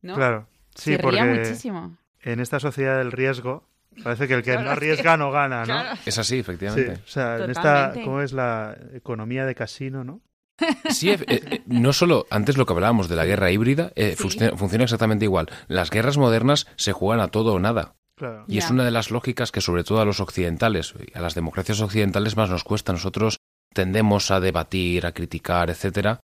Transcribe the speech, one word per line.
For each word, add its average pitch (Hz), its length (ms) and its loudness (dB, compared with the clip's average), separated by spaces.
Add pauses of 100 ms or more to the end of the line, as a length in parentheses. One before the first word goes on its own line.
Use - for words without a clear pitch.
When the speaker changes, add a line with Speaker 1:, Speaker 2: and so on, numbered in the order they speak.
Speaker 1:
¿no? 185 140 -12
Speaker 2:
Claro, 120 320 0 (280)
sí, - 180 -2
Speaker 1:
Chirría - 100 0
Speaker 2:
porque 131 220 2
Speaker 1:
muchísimo. 170 720 -2 (260)
Speaker 2:
en 117 180 -4
esta 131 200 -4
sociedad 135 380 -2
del 127 140 -2
riesgo 127 520 -4 (400)
parece 120 240 -2
que 131 60 4
el 120 100 2
que 127 80 0
Speaker 1:
Claro, 123 140 2
Speaker 2:
no 139 80 0
Speaker 1:
es 147 40 -2
que 143 60 -4
Speaker 2:
arriesga 160 320 4
no 143 160 0
gana, 139 280 0
¿no? 117 40 -4
Speaker 1:
Claro. 220 400 -4
Speaker 3:
Es 113 140 -4
así, 117 200 -2
efectivamente. 101 580 -2
Speaker 2:
Sí, 95 80 -14
o - 40 -20
sea, 117 340 -4
en 120 80 -4
esta, 147 120 -4
Speaker 1:
Totalmente. 143 420 4
Speaker 2:
¿cómo 135 160 -4
es 135 120 -4
la 113 440 -4 (160)
economía 123 540 -6
de 131 100 -4
casino, 131 480 -8
no? 151 160 -14 (680)
Speaker 3:
Sí, 190 200 2
eh, 202 160 4
eh, - 400 -2
no 120 260 4
solo, 165 380 4
antes 107 260 2
lo 131 80 4
que 98 100 0
hablábamos 98 340 4
de 85 80 0
la 80 80 2
guerra 95 260 4
híbrida, 135 460 2
eh, 101 200 0
Speaker 1:
Sí. - 120 -4
Speaker 3:
func-, 107 280 0
funciona 101 280 2
exactamente 110 400 2
igual. 92 240 2 (180)
Las 87 240 0
guerras 120 260 2
modernas 127 500 4 (100)
se - 160 -2
juegan 107 280 0
a 92 80 0
todo 110 260 2
o 90 40 2
nada. 101 360 0 (240)
Speaker 2:
Claro. 110 300 -12
Speaker 3:
Y 101 80 -2
es 98 120 2
Speaker 1:
Ya. 123 40 2
Speaker 3:
una 127 120 4
de 120 60 2
las 117 200 0
lógicas 120 420 -4
que 101 80 -2
sobre 87 240 0
todo 110 160 2
a 107 60 4
los 101 140 0
occidentales, 90 760 -2 (200)
a 82 60 -10
las 85 140 -4
democracias 90 480 -4
occidentales 104 520 0
más 107 140 2
nos 90 160 -2
cuesta. 107 280 -2
Nosotros 95 440 -2 (380)
tendemos 101 560 2
a 95 100 4
debatir, 87 640 0
a 85 80 -4
criticar, 85 560 -2
etcétera. 98 580 -2